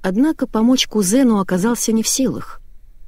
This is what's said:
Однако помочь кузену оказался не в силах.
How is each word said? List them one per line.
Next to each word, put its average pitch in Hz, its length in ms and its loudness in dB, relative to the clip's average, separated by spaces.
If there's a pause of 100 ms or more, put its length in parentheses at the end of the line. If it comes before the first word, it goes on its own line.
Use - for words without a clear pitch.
Однако 247 440 0
помочь 240 400 2
кузену 214 520 2
оказался 196 540 0
не 220 100 0
в - 60 -2
силах. - 520 -4 (480)